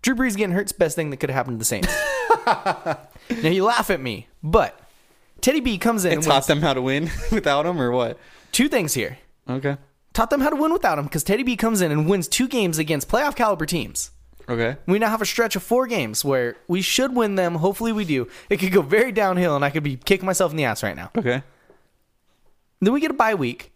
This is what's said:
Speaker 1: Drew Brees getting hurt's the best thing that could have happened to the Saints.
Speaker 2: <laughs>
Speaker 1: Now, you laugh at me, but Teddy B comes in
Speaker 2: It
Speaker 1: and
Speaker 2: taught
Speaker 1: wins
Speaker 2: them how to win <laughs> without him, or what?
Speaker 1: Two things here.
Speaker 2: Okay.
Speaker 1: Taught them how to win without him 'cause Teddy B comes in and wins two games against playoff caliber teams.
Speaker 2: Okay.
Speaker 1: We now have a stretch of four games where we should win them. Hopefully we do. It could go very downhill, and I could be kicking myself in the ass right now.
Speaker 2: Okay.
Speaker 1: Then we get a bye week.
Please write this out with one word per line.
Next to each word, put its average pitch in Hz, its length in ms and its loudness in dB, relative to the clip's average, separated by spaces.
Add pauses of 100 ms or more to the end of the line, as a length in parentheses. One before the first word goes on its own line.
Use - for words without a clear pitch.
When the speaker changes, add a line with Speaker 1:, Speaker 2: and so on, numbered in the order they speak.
Speaker 1:
Drew 254 140 2
Brees 240 200 0
getting 196 200 0
hurt's 202 180 -2
the - 60 -12
best 160 160 2
thing 156 160 -2
that 135 60 -10
could 139 120 -2
have 131 60 -4
happened 123 200 -2
to 110 40 -8
the 110 60 -6
Saints. 120 280 -2 (520)
Speaker 2:
<laughs> - 520 -2 (460)
Speaker 1:
Now, 156 60 2
you 185 140 2
laugh 226 280 2
at 156 100 0
me, 113 260 -8 (140)
but 156 360 2 (640)
Teddy 285 200 2
B 233 180 -2
comes 220 260 0
in 175 80 2
Speaker 2:
It 165 40 2
Speaker 1:
and 151 80 -2
Speaker 2:
taught 151 120 4
Speaker 1:
wins 139 120 2
Speaker 2:
them 147 140 2
how 151 120 2
to 131 80 0
win 139 380 -2
<laughs> - 120 -2
without 151 340 2
him, 175 140 -2
or 123 120 2
what? 123 260 0 (340)
Speaker 1:
Two 277 160 2
things 208 280 0
here. 107 240 -6 (300)
Speaker 2:
Okay. 139 280 -4 (360)
Speaker 1:
Taught 226 180 0
them 285 100 2
how 294 80 2
to 320 60 -2
win 311 180 2
without 170 240 2
him 143 100 -4
'cause 151 160 -4
Teddy 220 200 0
B 240 120 0
comes 220 260 0
in 160 100 2
and 151 180 2
wins 190 180 0
two 254 200 0
games 180 320 0
against 156 280 -2
playoff 285 280 0
caliber 196 320 0
teams. - 420 -6 (400)
Speaker 2:
Okay. 117 280 0 (100)
Speaker 1:
We 185 100 4
now 220 120 2
have 220 120 -2
a 202 60 -2
stretch 233 280 0
of 185 60 -4
four 254 240 2
games 143 400 -4
where 127 300 0 (120)
we 180 140 0
should 254 340 0
win 214 200 2
them. 175 200 0
Hopefully 196 360 0
we 214 140 -2
do. 135 220 -2 (220)
It 202 80 2
could 190 140 -2
go 185 100 6
very 214 300 2
downhill, 180 440 2
and 143 80 2
I 139 60 2
could 151 140 -2
be 135 140 -4
kicking 185 280 0
myself 185 240 2
in 156 80 -4
the 151 60 0
ass 110 180 0
right 98 140 -4
now. 90 200 -14
Speaker 2:
Okay. 135 280 0 (1400)
Speaker 1:
Then 208 120 4
we 285 80 0
get 320 100 -2
a 269 40 -4
bye 220 200 2
week. 123 400 -4